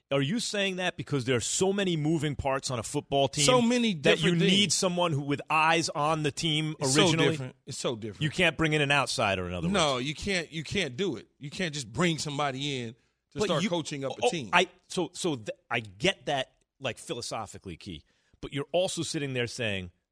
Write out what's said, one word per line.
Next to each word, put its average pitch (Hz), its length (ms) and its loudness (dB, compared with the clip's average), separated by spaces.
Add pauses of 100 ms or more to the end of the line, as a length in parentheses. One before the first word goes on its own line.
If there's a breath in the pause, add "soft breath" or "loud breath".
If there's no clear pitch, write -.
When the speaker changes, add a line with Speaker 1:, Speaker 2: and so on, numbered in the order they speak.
(120)
Speaker 1:
Are 139 100 4
you 190 200 0
saying 196 340 -2
that 180 220 -2
because 143 260 -2
there 123 140 2
are - 20 -2
so 190 320 2
many 190 240 0
moving 151 400 0
parts 135 340 -2
on 123 100 -4
a 107 40 -4
football 139 460 0
team 147 160 0
Speaker 2:
So 127 160 8
many 233 320 4
Speaker 1:
that 160 240 4
you 170 140 2
Speaker 2:
different 170 100 4
Speaker 1:
need 196 220 6
Speaker 2:
things. 156 100 2
Speaker 1:
someone 175 400 2
who, 139 80 0
with 143 180 -2 (100)
eyes 160 380 4
on 156 360 0
the 143 80 0
team 156 500 -2
Speaker 2:
It's 135 160 2
Speaker 1:
originally? 160 300 4
Speaker 2:
so - 40 2
different. 135 240 -6 (100)
It's 143 120 -10
so 139 180 -4
different. 104 280 -10
Speaker 1:
You 151 60 0
can't 165 280 0
bring 156 160 2
in 151 80 2
an 139 100 2
outsider, 107 560 2
in 87 60 -6
other 151 160 -2
Speaker 2:
No, 165 240 2
Speaker 1:
words. 123 140 -2
Speaker 2:
you 151 80 -4
can't. 180 360 -4
You 151 140 -8
can't 143 320 -4
do 175 180 -2
it. - 120 -12 (120)
You 143 100 -12
can't 165 240 -6
just 131 200 -8
bring 165 240 2
somebody 139 640 -4
in 113 100 -8
to - 40 -16 (440)
Speaker 1:
But 208 60 0
Speaker 2:
start 165 180 2
Speaker 1:
you, 214 60 0
Speaker 2:
coaching 156 340 -4
up 131 80 -4
a - 140 -2
Speaker 1:
oh, 247 40 4
Speaker 2:
team. 139 220 -4
Speaker 1:
I, 180 160 4 (220)
so, 175 240 -4
so 156 240 -2
th-, 107 100 -16 (240)
I 120 80 0
get 110 460 -4
that, 139 260 -4 (300)
like, 123 160 -4
philosophically, 107 800 -10
Key. 82 260 -12 (380)
But - 120 -10
you're 139 200 -6
also 175 300 0
sitting 143 300 -6
there 120 140 -2
saying, 98 440 -6 (200)